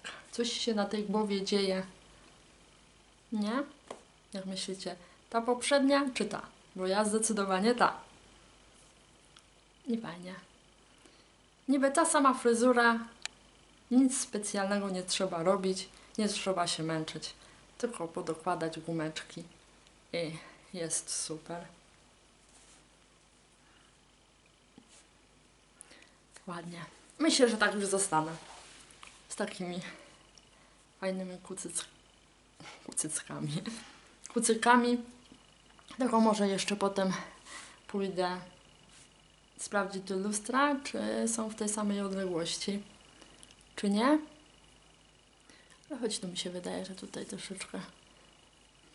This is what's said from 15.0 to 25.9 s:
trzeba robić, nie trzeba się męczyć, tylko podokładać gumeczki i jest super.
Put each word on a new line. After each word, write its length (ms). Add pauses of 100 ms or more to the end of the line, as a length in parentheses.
trzeba 400
robić, 460 (280)
nie 100
trzeba 400
się 160
męczyć, 500 (440)
tylko 300
podokładać 720
gumeczki 640 (680)
i 240 (360)
jest 500
super. 420 (4000)